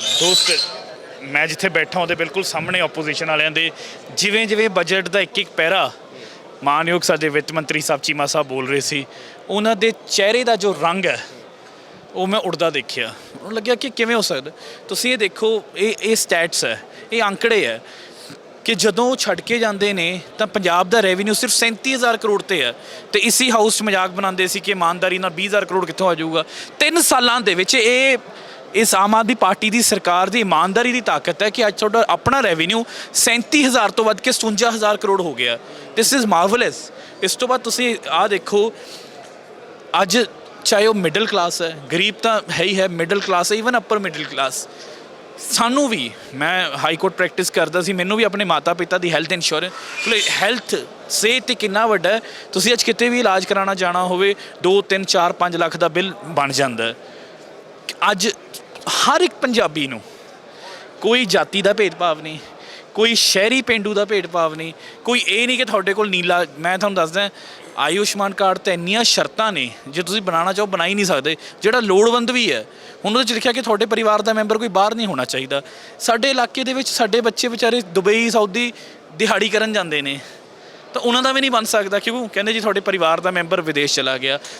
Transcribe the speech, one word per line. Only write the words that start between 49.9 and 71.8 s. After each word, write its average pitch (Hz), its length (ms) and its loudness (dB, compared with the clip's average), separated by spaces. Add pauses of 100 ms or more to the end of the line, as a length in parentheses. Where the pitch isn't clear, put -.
ਮਤਲਬ 226 140 2 (200)
ਹੈਲਥ, 220 340 0 (340)
ਸਿਹਤ 240 340 2
ਤੇ 247 120 -2
ਕਿੰਨਾ 214 320 0
ਵੱਡਾ 185 220 2
ਹੈ। 220 120 0 (300)
ਤੁਸੀਂ 196 220 2
ਅੱਜ 226 100 0
ਕਿਤੇ 233 260 2
ਵੀ 240 100 0
ਇਲਾਜ 190 260 2
ਕਰਾਉਣਾ 196 300 0
ਜਾਣਾ 180 280 0
ਹੋਵੇ, 185 320 2 (280)
ਦੋ, 190 180 6
ਤਿੰਨ, 190 220 0
ਚਾਰ, 175 300 2
ਪੰਜ 175 220 -2
ਲੱਖ 165 220 0
ਦਾ 170 100 4
ਬਿੱਲ 175 260 -2 (120)
ਬਣ 143 260 -2
ਜਾਂਦਾ 131 320 0
ਹੈ। 113 120 -4 (1160)
ਅੱਜ 202 180 0 (580)
ਹਰ 302 340 2
ਇੱਕ 359 120 2
ਪੰਜਾਬੀ 170 540 0
ਨੂੰ 117 140 -8 (1000)
ਕੋਈ 240 240 2
ਜਾਤੀ 185 360 0
ਦਾ 196 120 4
ਭੇਦਭਾਵ 170 480 0
ਨਹੀਂ, 156 180 -12 (540)
ਕੋਈ 226 220 2
ਸ਼ਹਿਰੀ 226 460 2
ਪੇਂਡੂ 214 320 -2
ਦਾ 202 120 2
ਭੇਦਭਾਵ 170 500 0
ਨਹੀਂ, 160 180 -10 (320)
ਕੋਈ 240 220 2
ਇਹ 214 200 2
ਨਹੀਂ 254 100 0
ਕਿ 254 80 0
ਤੁਹਾਡੇ 196 280 0
ਕੋਲ 214 160 0
ਨੀਲਾ। 175 360 0 (140)
ਮੈਂ 175 180 -2
ਤੁਹਾਨੂੰ 196 180 -2
ਦੱਸਦਾ, 180 340 0 (480)
ਆਯੁਸ਼ਮਾਨ 196 560 0
ਕਾਰਡ 185 240 2
ਤੇ 185 160 -2
ਇੰਨੀਆਂ 185 300 0
ਸ਼ਰਤਾਂ 214 480 0
ਨੇ, 131 200 -4 (160)
ਜੇ 151 140 -4
ਤੁਸੀਂ 185 200 -4
ਬਣਾਉਣਾ 180 320 0
ਚਾਹੋ 208 140 0
ਬਣਾ 185 180 -2
ਹੀ 185 80 0
ਨਹੀਂ 202 120 0
ਸਕਦੇ। 151 320 0 (240)
ਜਿਹੜਾ 220 180 4
ਲੋੜਵੰਦ 226 520 4